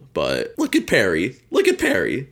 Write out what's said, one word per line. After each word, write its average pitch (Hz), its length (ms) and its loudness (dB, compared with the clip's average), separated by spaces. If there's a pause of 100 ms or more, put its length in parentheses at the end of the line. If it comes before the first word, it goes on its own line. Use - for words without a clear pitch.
(160)
but - 420 -2
look 294 180 0
at - 120 0
Perry. 98 480 2 (160)
Look 392 160 2
at 359 100 2
Perry. 185 540 -2